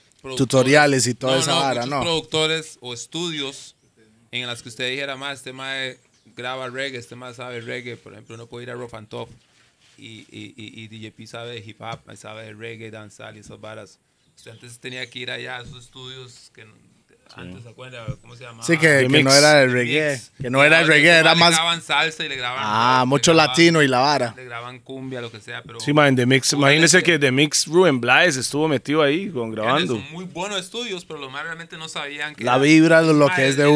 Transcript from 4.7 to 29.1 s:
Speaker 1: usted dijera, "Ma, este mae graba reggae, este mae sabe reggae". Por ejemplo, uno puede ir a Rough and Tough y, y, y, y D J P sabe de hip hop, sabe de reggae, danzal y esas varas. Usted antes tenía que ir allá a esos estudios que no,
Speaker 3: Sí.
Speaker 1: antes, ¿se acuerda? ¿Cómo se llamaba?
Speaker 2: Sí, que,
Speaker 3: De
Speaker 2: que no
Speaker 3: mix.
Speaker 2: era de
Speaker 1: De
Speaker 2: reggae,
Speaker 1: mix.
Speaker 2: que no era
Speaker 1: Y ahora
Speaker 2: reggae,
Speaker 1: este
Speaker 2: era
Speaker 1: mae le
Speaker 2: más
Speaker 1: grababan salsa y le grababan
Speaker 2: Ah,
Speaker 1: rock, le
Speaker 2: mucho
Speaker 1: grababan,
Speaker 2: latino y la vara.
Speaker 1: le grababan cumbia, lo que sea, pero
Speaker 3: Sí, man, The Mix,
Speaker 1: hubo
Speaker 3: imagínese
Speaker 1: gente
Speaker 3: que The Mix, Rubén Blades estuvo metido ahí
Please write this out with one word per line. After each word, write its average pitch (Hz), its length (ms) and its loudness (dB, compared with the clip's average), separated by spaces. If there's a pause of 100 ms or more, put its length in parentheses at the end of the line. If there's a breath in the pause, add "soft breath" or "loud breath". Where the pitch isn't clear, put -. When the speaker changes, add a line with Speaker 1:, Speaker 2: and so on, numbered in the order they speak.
Speaker 1:
usted 127 200 -8
dijera, 139 260 -8
"Ma, 139 180 -10
este 127 180 -16
mae 131 460 -10 (360)
graba 127 360 -8
reggae, 131 280 -8
este 117 160 -16
mae 123 200 -18
sabe 123 260 -12
reggae". 120 380 -12
Por 101 160 -20
ejemplo, 113 220 -20
uno 117 100 -18
puede 120 180 -16
ir 123 60 -14
a 120 40 -12
Rough 120 200 -14
and 107 140 -18
Tough 120 200 -14 (720)
y, 110 220 -20 (100)
y, 107 260 -18
y, 110 260 -18
y 107 60 -18
D 113 100 -20
J 110 160 -16
P 110 120 -20
sabe 117 260 -16
de 117 60 -14
hip 107 240 -20
hop, 113 180 -12 (160)
sabe 110 280 -18
de 107 100 -18
reggae, 110 360 -16
danzal 107 460 -20
y 107 40 -20
esas 104 200 -20
varas. 107 380 -18 (360)
Usted - 180 -20
antes 120 260 -20
tenía 127 320 -12
que 131 80 -14
ir 123 120 -10
allá 123 280 -10
a 123 40 -14
esos 123 220 -18
estudios 127 680 -20
que 110 100 -20
no, 107 80 -20 (540)
Speaker 3:
Sí. - 140 -20
Speaker 1:
antes, 90 220 -16
¿se 113 80 -20
acuerda? 123 340 -18 (160)
¿Cómo 120 160 -20
se 123 80 -20
llamaba? 117 200 -20
Speaker 2:
Sí, 170 120 0
que, 160 100 0
Speaker 3:
De 139 220 4
Speaker 2:
que 147 140 4
no 135 80 2
Speaker 3:
mix. 139 80 6
Speaker 2:
era 151 160 6
de 139 120 6
Speaker 1:
De 127 60 0
Speaker 2:
reggae, 143 400 0
Speaker 1:
mix. - 180 -10 (120)
Speaker 2:
que 123 80 -6
no 135 120 4
era 156 140 6
Speaker 1:
Y 165 60 6
ahora 156 120 4
Speaker 2:
reggae, 147 140 6
Speaker 1:
este 165 120 8
Speaker 2:
era 160 100 4
Speaker 1:
mae 165 40 6
le 170 60 2
Speaker 2:
más 170 140 6
Speaker 1:
grababan 165 280 0
salsa 160 420 -2
y 151 40 -8
le 139 80 -8
grababan 127 300 -6
Speaker 2:
Ah, 117 320 4
Speaker 1:
rock, - 20 4
le 127 80 2
Speaker 2:
mucho 143 240 4
Speaker 1:
grababan, 156 240 6
Speaker 2:
latino 165 260 6
y 139 60 4
la 123 100 0
vara. 135 380 0
Speaker 1:
le 127 80 -18
grababan 120 360 -14
cumbia, 131 420 -12
lo 117 100 -12
que 107 80 -18
sea, 120 220 -14
pero 113 180 -18
Speaker 3:
Sí, 147 140 -2
man, 143 200 6
The 123 120 2
Mix, 131 260 2
Speaker 1:
hubo 143 80 0
Speaker 3:
imagínese 156 380 6
Speaker 1:
gente 170 140 2
Speaker 3:
que 160 60 2
The 135 140 2
Mix, 147 340 0
Rubén 156 340 4
Blades 135 360 4
estuvo 143 320 -2
metido 147 340 0
ahí 170 280 0